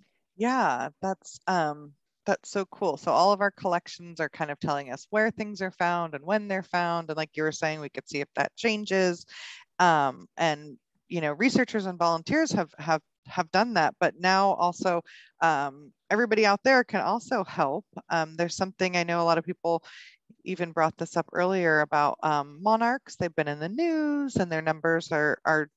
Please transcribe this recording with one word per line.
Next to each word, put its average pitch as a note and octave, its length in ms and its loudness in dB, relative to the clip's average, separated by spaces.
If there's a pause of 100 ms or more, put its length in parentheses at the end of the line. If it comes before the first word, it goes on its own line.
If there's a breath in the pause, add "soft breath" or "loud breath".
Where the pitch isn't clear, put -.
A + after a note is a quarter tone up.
(360)
Yeah, F#3 520 0 (140)
that's, - 440 -6
um, D3+ 460 -2 (320)
that's - 260 -2
so G3 160 -2
cool. E3 300 -4
So - 160 -2
all F3 200 6
of G3 100 0
our G3+ 80 2
collections F3 720 -6
are D3+ 100 -2
kind D3+ 200 -6
of C#3+ 80 -8
telling C#3+ 320 -4
us C3+ 200 -12
where G#3+ 200 2
things G#3 300 -8
are F#3 120 -4
found F3 420 -2
and C#3 100 -12
when G#3 240 -2
they're F#3+ 140 -2
found. E3+ 480 -2
And D3+ 60 -4
like D#3 180 -4
you D#3 80 -2
were D#3 100 0
saying, D#3 280 -4
we D3 100 -10
could - 180 -12
see C#3+ 120 -6
if C#3+ 160 -6
that - 200 -2
changes. F#3+ 720 0 (540 loud breath)
Um, D3+ 460 2 (120)
and, D3+ 400 -2 (300)
you E3+ 120 -4
know, D3+ 120 -2
researchers A3+ 520 0
and F3+ 140 -6
volunteers E3+ 540 0
have, F3+ 260 -2
have, D#3 240 0 (240)
have E3 240 -4
done A3+ 240 2
that, D#3 260 2
but E3 180 2
now F#3+ 340 4
also, F3 500 0 (380 loud breath)
um, C#3+ 520 0 (180)
everybody G#3+ 360 2
out G3+ 180 2
there B3+ 200 6
can G3+ 160 -2
also G#3+ 440 -2
help. D#3+ 400 -2 (240)
Um, D#3+ 280 -2
there's E3+ 200 -2
something F#3+ 400 -2
I E3+ 80 2
know E3+ 160 0
a E3+ 40 2
lot E3 140 4
of E3 60 -2
people E3+ 380 -2 (600 loud breath)
even E3+ 280 -4
brought D#3+ 240 2
this - 200 -6
up E3 160 0
earlier F3 480 2
about, D3 420 2
um, D3 400 -2
monarchs. A3+ 540 0
They've F3 180 -4
been D3+ 140 0
in D3 120 -4
the D#3+ 80 -4
news D4 680 -2
and F3+ 140 0
their D#3+ 120 -2
numbers D#3+ 500 0
are, D3+ 320 0
are D#3 320 2